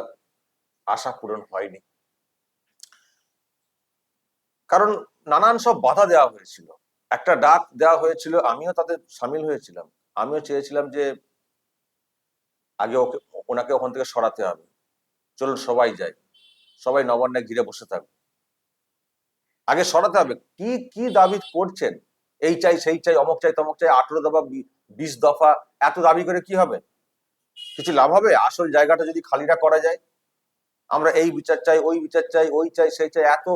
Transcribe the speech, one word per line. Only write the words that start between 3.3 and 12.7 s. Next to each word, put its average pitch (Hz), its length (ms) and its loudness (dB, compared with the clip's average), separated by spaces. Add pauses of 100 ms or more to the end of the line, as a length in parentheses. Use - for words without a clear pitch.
কারণ 202 200 2 (360)
নানান 196 320 2
সব 233 160 0 (120)
বাধা 190 200 4
দেওয়া 151 260 4
হয়েছিল। 90 360 -20 (420)
একটা 170 260 0
ডাক 151 260 4 (180)
দেওয়া 165 200 4
হয়েছিল, 160 340 -4 (160)
আমিও 156 220 -6
তাতে 165 220 -4 (240)
সামিল 151 260 -8
হয়েছিলাম, 143 420 -10 (300)
আমিও 135 240 -4
চেয়েছিলাম 143 500 -6
যে 143 140 -4 (1700)